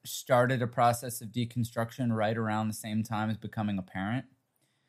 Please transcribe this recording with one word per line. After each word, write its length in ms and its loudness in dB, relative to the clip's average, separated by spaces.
started 560 2
a 60 0
process 540 2
of 80 -12
deconstruction 840 -2
right 220 2
around 300 0
the 80 -2
same 260 -2
time 300 -2
as 60 -4
becoming 420 -2
a 40 -4
parent. 420 -4